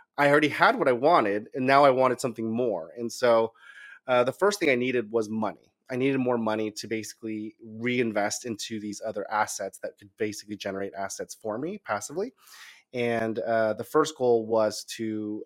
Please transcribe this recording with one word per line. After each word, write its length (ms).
I 120
already 180
had 300
what 100
I 40
wanted, 640
and 120
now 180
I 60
wanted 300
something 300
more. 460
And 160
so, 420
uh, 160
the 80
first 280
thing 100
I 60
needed 360
was 180
money. 420
I 60
needed 220
more 200
money 340
to 160
basically 760
reinvest 800
into 340
these 260
other 240
assets 500
that 180
could 200
basically 380
generate 380
assets 400
for 240
me 200
passively. 560
And, 460
uh, 340
the 100
first 320
goal 300
was 380
to, 500